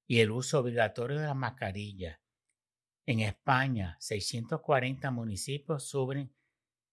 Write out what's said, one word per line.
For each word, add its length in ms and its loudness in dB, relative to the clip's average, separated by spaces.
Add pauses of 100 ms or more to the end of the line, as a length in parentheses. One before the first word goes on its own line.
y 140 6
el 120 6
uso 260 0
obligatorio 600 2
de 80 -2
las 100 -2
mascarillas. 840 -6 (880)
En 140 2
España, 800 0
seiscientos 600 -4
cuarenta 500 0
municipios 720 -4
sufren, 500 -4 (580)